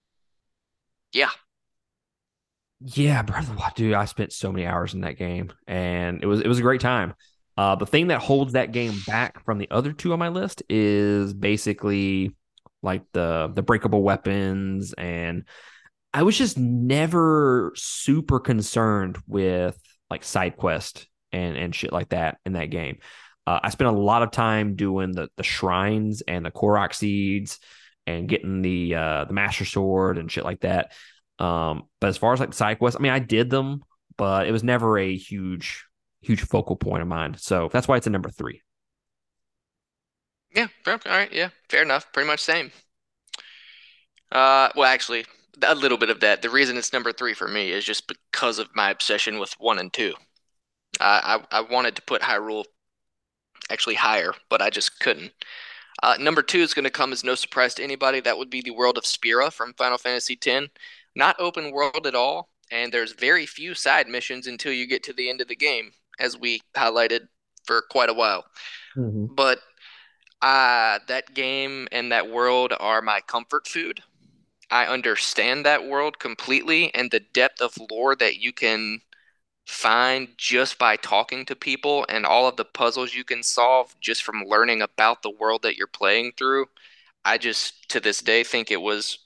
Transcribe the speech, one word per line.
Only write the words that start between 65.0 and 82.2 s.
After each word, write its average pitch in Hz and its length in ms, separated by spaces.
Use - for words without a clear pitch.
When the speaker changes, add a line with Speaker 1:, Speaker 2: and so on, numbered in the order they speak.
Speaker 1:
to 135 80
the 123 160
end 127 120
of 123 80
the 120 80
game, 120 340
as 123 180
we 120 220
highlighted 117 460
for 117 260
quite 123 180
a 113 60
while. 107 300
Speaker 2:
Mm-hmm. 110 380
Speaker 1:
But, 135 240
uh, 120 680
that 131 260
game 135 560
and 120 220
that 110 180
world 123 480
are 110 240
my 107 240
comfort 123 400
food. - 360
I 120 160
understand 123 800
that 143 220
world 147 320
completely, 147 760
and 123 160
the 113 80
depth 127 260
of 120 160
lore 127 240
that 107 240
you 120 140
can 110 480
find 123 600
just 127 400
by 113 160
talking 120 520
to 131 100
people 143 520
and 107 160